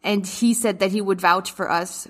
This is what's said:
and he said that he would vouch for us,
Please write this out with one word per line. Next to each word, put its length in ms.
and 200
he 300
said 260
that 120
he 80
would 200
vouch 300
for 180
us, 420